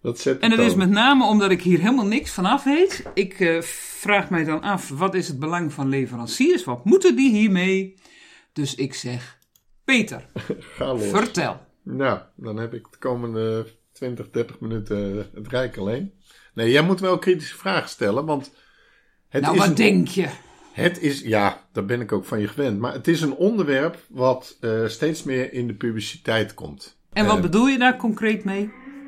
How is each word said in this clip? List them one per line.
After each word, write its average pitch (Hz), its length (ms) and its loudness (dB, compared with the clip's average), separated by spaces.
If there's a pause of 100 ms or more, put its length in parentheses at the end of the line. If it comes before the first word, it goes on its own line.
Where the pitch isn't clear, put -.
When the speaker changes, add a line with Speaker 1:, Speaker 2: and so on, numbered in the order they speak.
Speaker 1:
Dat 120 180 -6
zet 135 140 0
de 131 60 -6
Speaker 2:
En 226 100 4
dat 226 80 4
is 233 100 4
Speaker 1:
toon. 185 100 2
Speaker 2:
met 185 120 4
name 247 340 6
omdat 208 260 4
ik 180 120 4
hier 180 160 4
helemaal 220 280 2
niks 226 240 -2
van - 160 -4
af 262 180 2
weet. 330 400 2 (100)
Ik, 196 260 -2
eh, 165 220 4
vraag - 680 -2
mij 165 140 0
dan 156 180 -2
af, 196 260 -4
wat 165 260 -2
is 180 140 -2
het 139 100 -8
belang 156 340 -4
van 135 160 -4
leveranciers? 127 760 0
Wat 120 200 -6
moeten 339 320 6
die 269 140 4
hiermee? 190 640 2 (580)
Dus 143 220 -4
ik 135 200 -4
zeg, 123 440 -10 (460)
Peter, - 420 0 (220)
Speaker 1:
<laughs> - 280 -10
Ga 135 180 -4
los. 110 140 -2
Speaker 2:
vertel. 175 520 -2 (220)
Speaker 1:
Nou, 131 380 -2 (160)
dan 110 200 -10
heb 113 180 -8
ik 110 160 -14
de - 80 -20
komende 113 680 -4 (260)
twintig, 123 380 -10
dertig - 300 -4
minuten 104 760 -6
het 104 140 -14
rijk 127 280 -4
alleen. 120 360 -4 (420)
Nee, 117 160 0
jij 143 120 6
moet 185 180 2
wel 185 180 2
kritische 180 380 0
vragen 190 320 -2
stellen, 110 360 -2
want 147 280 -4 (760)
het 143 140 -2
Speaker 2:
Nou, 156 120 2
Speaker 1:
is 175 60 6
Speaker 2:
wat 196 80 4
Speaker 1:
een 156 60 4
Speaker 2:
denk 190 340 4
je? 175 200 -2 (440)
Speaker 1:
Het 170 280 -2
is, 143 200 -2
ja, 104 520 0
daar 101 120 -4
ben 120 160 -2
ik 110 120 -6
ook 95 120 -2
van 110 160 -4
je 101 80 -2
gewend. 123 300 -2
Maar 123 140 -4
het 135 160 -4
is 165 120 2
een 147 140 -2
onderwerp 170 640 0 (100)
wat, 131 520 -2
eh, 113 260 -2
steeds 151 360 -4
meer 131 300 -4
in 123 140 -6
de 113 80 -6
publiciteit 110 800 -4
komt. - 440 -16 (140)
Speaker 2:
En 208 140 2
wat 214 100 4
Speaker 1:
Eh, 185 60 0
Speaker 2:
bedoel 190 240 4
je 269 120 2
daar 254 180 4
concreet 214 480 -2
mee? 196 260 -4 (380)